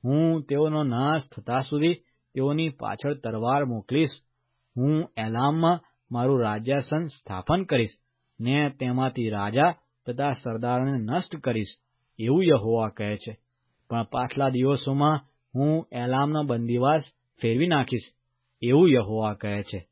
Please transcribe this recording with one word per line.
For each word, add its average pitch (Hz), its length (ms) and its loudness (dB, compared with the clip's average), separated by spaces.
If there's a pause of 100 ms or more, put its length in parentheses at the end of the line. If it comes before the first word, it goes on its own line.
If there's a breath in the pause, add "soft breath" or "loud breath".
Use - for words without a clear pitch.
હું 156 400 0
તેઓનો 151 400 0
નાશ 139 380 0 (140)
થતા 120 260 -4
સુધી 147 320 0 (400)
તેઓની 147 360 -2
પાછળ 131 440 -6
તલવાર 123 520 -2
મોકલીશ. 127 440 -2 (680)
હું 151 400 0
એલામમાં 147 640 2 (320 soft breath)
મારું 123 300 2
રાજ્યાસન 131 680 -2
સ્થાપન 147 560 -4
કરીશ 120 260 0 (500)
ને 139 300 0
તેમાંથી 127 600 -2
રાજા 107 460 0 (320)
તથા 135 240 -2
સરદારોને 123 680 -2
નષ્ટ 131 380 -4
કરીશ, 110 320 -2 (520)
એવું 135 240 4
યહોવા 113 440 4
કહે 104 300 -6
છે. 110 220 -14 (500)
પણ 117 140 -2
પાછલા 127 460 -2
દિવસોમાં 139 720 2 (340)
હું 151 360 2
એલામનો 135 520 -2
બંદીવાસ 120 580 0 (400)
ફેરવી 120 260 2
નાખીશ, 131 460 -2 (480)
એવું 143 300 6
યહોવા 110 420 2
કહે 104 300 -6
છે. 92 280 -10